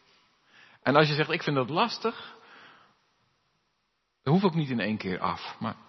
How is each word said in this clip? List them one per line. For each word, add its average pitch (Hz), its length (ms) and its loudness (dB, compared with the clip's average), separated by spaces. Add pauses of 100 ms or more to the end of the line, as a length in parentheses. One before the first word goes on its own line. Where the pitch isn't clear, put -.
(840)
En 131 120 4
als 151 120 8
je 151 60 0
zegt, 147 160 -2
"Ik 160 140 -4
vind 151 120 0
dat 127 140 0
lastig", - 680 -2 (1900)
dan 135 100 2
hoef 196 100 4
ik 185 100 2
niet 156 160 -2
in 123 100 -2
één 104 180 -2
keer 92 220 -4
af. - 400 -6
Maar 113 160 -4 (140)